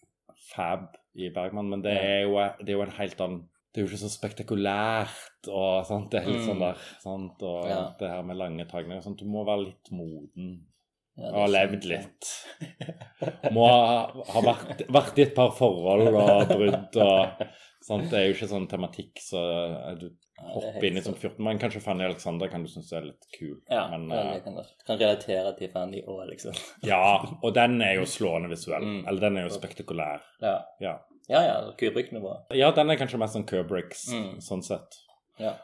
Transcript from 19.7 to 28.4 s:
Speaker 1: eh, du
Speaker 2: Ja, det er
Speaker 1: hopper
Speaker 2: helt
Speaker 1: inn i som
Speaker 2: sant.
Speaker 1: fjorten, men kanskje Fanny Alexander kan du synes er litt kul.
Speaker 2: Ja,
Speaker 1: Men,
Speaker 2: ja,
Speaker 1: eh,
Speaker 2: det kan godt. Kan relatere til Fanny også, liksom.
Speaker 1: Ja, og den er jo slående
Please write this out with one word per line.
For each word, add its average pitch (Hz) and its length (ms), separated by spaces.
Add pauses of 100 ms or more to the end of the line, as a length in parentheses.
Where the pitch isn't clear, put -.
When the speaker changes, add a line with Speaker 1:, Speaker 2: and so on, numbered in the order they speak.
Speaker 1:
eh, 90 60
du 85 140 (300)
Speaker 2:
Ja, - 60
det - 20
er - 60
Speaker 1:
hopper 107 180
Speaker 2:
helt 110 120
Speaker 1:
inn 92 120
i 95 40
som 95 140
Speaker 2:
sant. - 60 (160)
Speaker 1:
fjorten, 107 80
men 107 140
kanskje 107 240
Fanny 92 220
Alexander 90 440
kan 87 140
du 78 80
synes - 240
er 80 80
litt - 240 (120)
kul. 73 220 (100)
Speaker 2:
Ja, 101 200
Speaker 1:
Men, 82 180
Speaker 2:
ja, - 80
Speaker 1:
eh, 69 180
Speaker 2:
det 92 100
kan 95 100
godt. - 160 (160)
Kan 110 120
relatere 101 600
til 90 100
Fanny 95 320
også, 95 300
liksom. - 240 (280)
Speaker 1:
Ja, 98 360 (240)
og 117 100
den 120 300
er 95 140
jo 92 100
slående 85 420